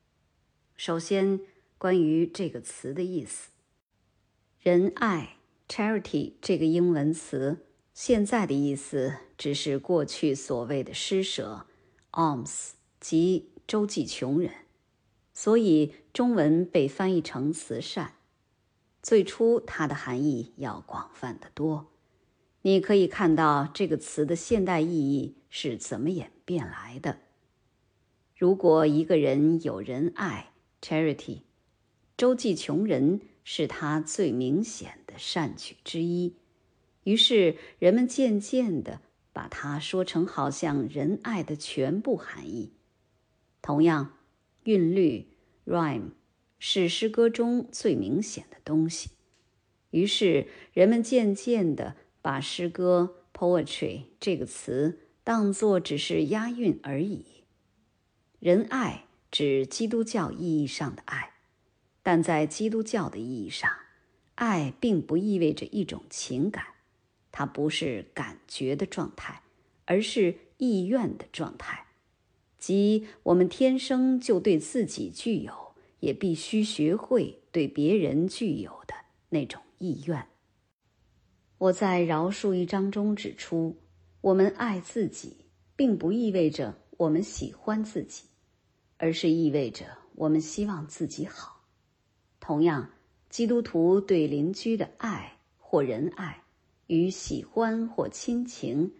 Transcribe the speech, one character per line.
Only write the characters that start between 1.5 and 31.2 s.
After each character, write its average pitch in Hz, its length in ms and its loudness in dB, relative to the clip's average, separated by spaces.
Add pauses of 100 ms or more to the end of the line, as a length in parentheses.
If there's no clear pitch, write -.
关 185 200 2
于 160 280 4
这 165 200 -6
个 120 140 -8
词 - 320 -12
的 185 80 -4
意 180 240 -4
思。 - 240 -14 (1080)
仁 180 360 4
爱， 185 420 -2 (300)
charity 208 720 -4
这 - 160 0
个 156 120 0
英 175 240 4
文 151 200 2
词， 147 540 -4 (300)
现 226 280 2
在 202 220 0
的 135 80 -2
意 143 220 0
思 135 360 -4 (280)
只 143 160 -2
是 139 240 -2
过 156 260 0
去 143 300 -2
所 123 300 -4
谓 135 180 -2
的 123 100 -10
施 190 300 -2
舍， 107 420 -8 (460)
alms， 147 640 -2 (260)
即 170 500 2 (160)
周 208 220 -2
济 165 180 -4
穷 139 340 -2
人， 175 120 -2 (840)
所 220 240 4
以 156 380 4 (180)
中 247 220 2
文 165 280 4
被 165 240 2
翻 190 280 0
译 160 80 2
成 139 280 -4
慈 - 300 -6
善。 - 320 -8 (880)
最 214 220 4
初 226 360 2
它 - 280 -4
的 147 80 -4
含 131 280 -4
义 123 340 -2
要 113 240 -8
广 - 300 -12
泛 120 280 -10
得 - 160 -20
多。 151 320 -4 (720)
你 196 180 4
可 190 140 2
以 190 140 6
看 170 280 4
到 151 380 4
这 190 140 -2
个 156 100 0
词 - 280 -2
的 170 100 0
现 208 280 0
代 180 180 2
意 165 80 0
义 143 480 0 (120)
是 120 280 -6
怎 104 240 -8
么 151 80 0
演 175 220 -6 (120)
变 156 240 -4
来 120 320 -14
的。 147 200 -6 (1160)
如 180 200 4
果 160 320 6
一 156 180 4
个 165 120 4
人 147 440 4
有 117 180 -4
仁 131 360 -4
爱， 135 360 -8 (300)
charity， 156 600 -4 (760)